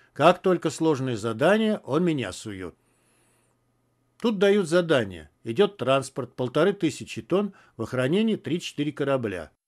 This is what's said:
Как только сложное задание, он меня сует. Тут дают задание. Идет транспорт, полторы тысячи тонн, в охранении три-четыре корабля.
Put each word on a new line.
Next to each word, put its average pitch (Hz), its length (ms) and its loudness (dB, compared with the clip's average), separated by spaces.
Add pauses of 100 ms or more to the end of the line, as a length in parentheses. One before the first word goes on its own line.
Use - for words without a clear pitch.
(120)
Как 175 300 4
только 175 280 2
сложное 131 460 0
задание, 165 680 0
он 156 200 0
меня 131 280 -2
сует. 95 440 -10 (1400)
Тут 220 180 0
дают 196 300 4
задание. 127 640 0 (120)
Идет 196 360 0
транспорт, 131 580 -2
полторы 147 380 0
тысячи 131 480 -6
тонн, 190 320 -2 (220)
в 117 60 -6
охранении 170 540 0
три-четыре 147 560 -6
корабля. 120 580 -4 (180)